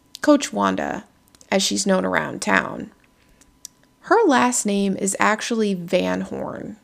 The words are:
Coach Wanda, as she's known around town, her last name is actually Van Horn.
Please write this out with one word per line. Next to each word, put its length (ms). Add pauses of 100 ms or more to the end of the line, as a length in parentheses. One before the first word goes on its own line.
(220)
Coach 300
Wanda, 520 (460)
as 120
she's 240
known 180
around 360
town, 500 (1120)
her 240
last 380
name 320
is 220
actually 560
Van 460
Horn. 640